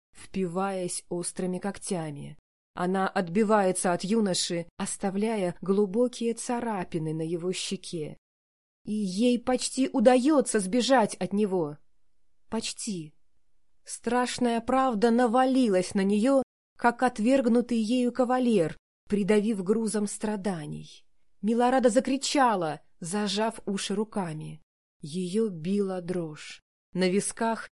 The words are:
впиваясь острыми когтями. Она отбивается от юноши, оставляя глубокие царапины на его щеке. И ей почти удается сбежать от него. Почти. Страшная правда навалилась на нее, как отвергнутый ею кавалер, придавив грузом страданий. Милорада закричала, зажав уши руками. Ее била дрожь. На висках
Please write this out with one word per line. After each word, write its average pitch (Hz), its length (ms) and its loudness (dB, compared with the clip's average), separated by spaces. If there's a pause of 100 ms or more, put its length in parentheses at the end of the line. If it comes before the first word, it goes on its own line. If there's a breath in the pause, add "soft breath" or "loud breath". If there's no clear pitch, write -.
(120)
впиваясь 185 960 -4
острыми 180 500 -4
когтями. 151 800 -8 (360)
Она 185 340 0
отбивается 196 840 2
от 175 120 -2
юноши, 185 720 0
оставляя 196 840 -4
глубокие 208 760 0
царапины 196 800 -4
на 160 80 -4
его 170 300 -4
щеке. 180 640 -8 (680)
И 208 80 -8
ей 214 480 2
почти 254 520 0
удается 254 680 6
сбежать 226 560 2
от 180 160 -6
него. 185 460 0 (720)
Почти. 190 640 -8 (720)
Страшная 240 760 -2
правда 240 500 2
навалилась 240 840 4
на 196 80 2
нее, 214 400 4 (340)
как 240 260 0
отвергнутый 240 760 2
ею 240 340 0
кавалер, 240 640 2 (320)
придавив 208 560 2
грузом 208 420 0
страданий. 175 960 -6 (380)
Милорада 240 460 4
закричала, 240 920 2 (200)
зажав 208 640 -2
уши 196 280 -4
руками. 160 680 -6 (380)
Ее 180 480 -2
била 190 520 -2
дрожь. 170 600 -8 (340)
На 180 140 2
висках 208 640 -2